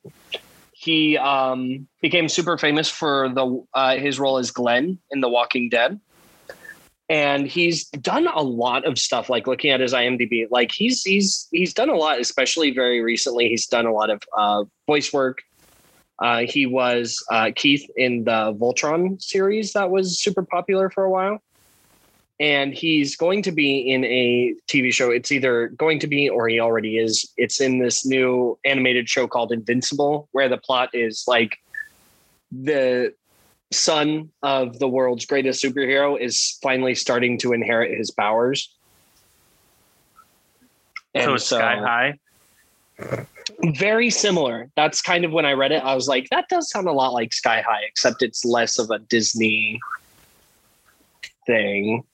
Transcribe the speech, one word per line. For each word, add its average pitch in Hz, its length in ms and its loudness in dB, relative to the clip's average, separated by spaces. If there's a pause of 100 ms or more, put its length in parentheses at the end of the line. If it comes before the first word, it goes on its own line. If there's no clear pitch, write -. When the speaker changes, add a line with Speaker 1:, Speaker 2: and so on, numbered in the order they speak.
(720)
Speaker 1:
He, 156 460 0
um, 131 680 -2 (140)
became 165 280 2
super 170 280 -2
famous 147 320 0
for 139 400 0
the, 127 320 -2 (120)
uh, 131 240 2
his 135 220 -2
role 135 180 2
as 120 140 -2
Glenn 127 460 0 (140)
in 139 100 -4
The 127 80 2
Walking 120 400 0
Dead. 123 300 0 (1120)
And 143 380 0
he's 170 420 0
done 185 380 0
a 160 140 -2
lot 123 440 -2
of 139 140 -2
stuff, - 300 -2
like, 127 180 0
looking 135 240 0
at 131 100 2
his 123 120 0
I 123 120 2
M 127 120 0
D 120 80 0
B, 113 240 -2
like, 123 220 2
he's, 247 320 -2
he's, 196 480 0
he's 170 220 0
done 262 160 0
a 277 60 2
lot, 151 240 0
especially 131 520 0
very 123 300 0
recently. 117 480 0
He's 110 180 -2
done 117 180 0
a 113 60 0
lot 107 180 2
of, 104 120 -2 (160)
uh, 104 260 2 (240)
voice 151 240 0
work. 131 300 -2 (800)
Uh, 117 280 0
he 139 180 0
was, 123 560 0 (100)
uh, 110 240 2
Keith 143 420 0
in 123 280 0
the 110 280 2
Voltron 156 680 -2
series 202 520 -2
that 202 160 0
was 185 320 -2
super 185 220 0
popular 190 460 0
for 190 160 -2
a 190 40 2
while. 190 320 0 (1000)
And 139 320 2
he's 151 440 0
going 190 260 2
to 190 80 -2
be 143 280 2
in 131 260 0
a 123 480 2 (140)
T 139 140 2
V 127 100 2
show. 123 200 2
It's 117 200 -2
either 123 380 2
going 156 300 0
to 156 80 -6
be 143 220 0
or 113 180 0
he 113 120 2
already 113 380 0
is. 113 380 0
It's 120 240 0
in 131 200 0
this 123 260 -2
new 127 580 0
animated 127 460 0
show 127 180 0
called 117 240 -2
Invincible, 143 800 -2
where 135 160 2
the 123 100 0
plot 127 360 0
is, 113 340 -2
like, 117 300 2 (920)
the 131 640 0 (580)
son 156 580 0 (120)
of 131 380 0
the 135 80 0
world's 127 380 0
greatest 131 380 0
superhero 139 560 2
is - 440 -2
finally 127 320 0
starting 123 440 0
to 123 120 0
inherit 117 460 0
his 110 120 -6
powers. 117 640 0 (2500)
Speaker 2:
So 123 60 0
Speaker 1:
And 123 120 2
Speaker 2:
it's 123 120 0
Sky 117 320 2
Speaker 1:
so 104 80 -4
Speaker 2:
High? 123 340 0 (1600)
Speaker 1:
Very 220 340 2
similar. 139 680 0
That's 151 240 2
kind 175 240 0
of 160 60 -2
when 160 140 2
I 143 80 2
read 135 200 2
it, 131 100 0
I 131 100 0
was 127 140 -2
like, 131 240 0
"That 339 180 0
does 339 200 -2
sound 190 180 -2
a 165 60 0
lot 131 200 2
like 117 200 -2
Sky 113 340 0
High, 107 200 0
except - 340 0
it's 120 240 -2
less 117 340 0
of 110 120 0
a 110 80 -4
Disney 110 800 0 (1700)
thing." 107 680 0